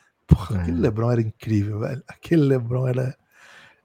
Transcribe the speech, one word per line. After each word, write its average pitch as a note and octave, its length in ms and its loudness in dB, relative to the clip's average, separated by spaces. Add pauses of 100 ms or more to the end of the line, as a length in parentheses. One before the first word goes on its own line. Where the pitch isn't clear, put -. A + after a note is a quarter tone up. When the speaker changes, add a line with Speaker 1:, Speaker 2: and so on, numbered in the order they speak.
(280)
Speaker 1:
Porra, - 300 4
Speaker 2:
É. F2+ 40 -2
Speaker 1:
aquele E2+ 180 -2
LeBron A#2 320 0
era A#2 100 2
incrível, G#2+ 580 -2
velho. B2+ 280 -8
Aquele - 360 0
LeBron B2+ 440 0
era B2+ 300 -4 (680)